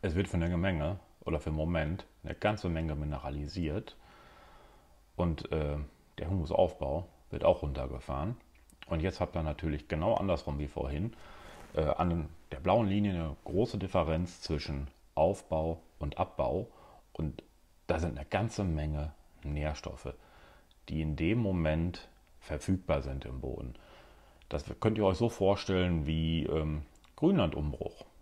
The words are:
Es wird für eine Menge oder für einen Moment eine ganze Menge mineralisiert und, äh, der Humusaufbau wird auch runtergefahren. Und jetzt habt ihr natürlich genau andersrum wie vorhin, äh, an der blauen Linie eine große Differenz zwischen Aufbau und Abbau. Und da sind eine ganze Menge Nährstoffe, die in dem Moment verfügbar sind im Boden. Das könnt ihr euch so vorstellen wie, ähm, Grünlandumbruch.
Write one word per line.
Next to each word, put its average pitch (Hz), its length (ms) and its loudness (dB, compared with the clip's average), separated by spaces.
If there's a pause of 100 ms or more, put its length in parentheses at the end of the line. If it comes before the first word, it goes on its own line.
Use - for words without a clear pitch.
Es 90 120 0
wird 92 140 2
für - 100 0
eine 85 200 4
Menge 85 420 2 (220)
oder 78 180 0
für - 100 -4
einen 78 80 0
Moment 80 480 0 (180)
eine - 120 -6
ganze 104 340 0
Menge 80 260 0
mineralisiert 73 1000 -4 (1200)
und, 85 380 0
äh, 76 240 0 (420)
der 87 100 -4
Humusaufbau 82 760 2 (240)
wird - 140 -2
auch 90 160 6
runtergefahren. 67 760 -4 (520)
Und - 140 0
jetzt 92 180 0
habt 85 160 -2
ihr 85 80 0
natürlich 78 440 -2
genau 87 280 2
andersrum 80 440 0
wie 73 80 -2
vorhin, 71 460 -4 (640)
äh, - 60 2
an 82 460 2 (240)
der - 80 -8
blauen 101 280 4
Linie 101 260 2
eine 80 220 -2 (100)
große 107 320 0
Differenz 90 640 0
zwischen 71 460 -4 (280)
Aufbau 82 640 2 (200)
und 73 180 -4
Abbau. 85 500 -2 (460)
Und 76 300 -6 (440)
da 80 120 2
sind 82 180 -2
eine 73 80 -10
ganze 107 380 -2
Menge 76 480 -2 (320)
Nährstoffe, 73 680 -4 (760)
die 78 140 -2
in 78 140 -2
dem 85 240 2
Moment 85 680 0 (300)
verfügbar 82 600 0
sind 67 240 -6
im 64 160 -8
Boden. 64 340 -8 (720)
Das - 160 -4 (140)
könnt - 180 2
ihr 104 80 4
euch 92 120 6
so 120 120 4
vorstellen 92 760 2
wie, 80 400 2
ähm, 78 380 0 (320)
Grünlandumbruch. 80 920 0 (160)